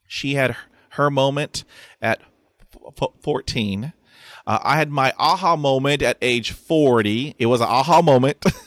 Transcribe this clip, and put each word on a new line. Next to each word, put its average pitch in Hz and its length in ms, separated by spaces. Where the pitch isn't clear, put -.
she 143 300
had 131 160
her, - 120
her 147 200
moment 139 540
at 110 200
f-, - 420
f-, - 80
fourteen. 117 720
Uh, 107 160
I 135 140
had 151 140
my 139 280
aha 175 380
moment 139 460
at 127 200
age 120 300
forty. 127 880
It 123 60
was 117 160
an 117 80
aha 143 320
moment 139 420